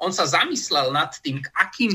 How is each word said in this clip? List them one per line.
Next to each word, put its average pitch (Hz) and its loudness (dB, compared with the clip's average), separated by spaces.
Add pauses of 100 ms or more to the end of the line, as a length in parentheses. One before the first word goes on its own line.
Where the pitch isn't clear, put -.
On 185 0
sa 185 2
zamyslel 170 0
nad 160 0
tým, 135 -4
k 135 -12
akým 202 0